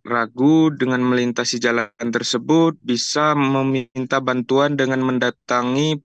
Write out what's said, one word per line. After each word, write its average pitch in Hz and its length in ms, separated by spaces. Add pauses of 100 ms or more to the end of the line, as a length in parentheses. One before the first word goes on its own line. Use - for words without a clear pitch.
ragu 127 720
dengan 127 240
melintasi 123 640
jalan 117 320
tersebut, 123 880
bisa 147 560
meminta 135 800
bantuan 131 560
dengan 131 320
mendatangi 127 1000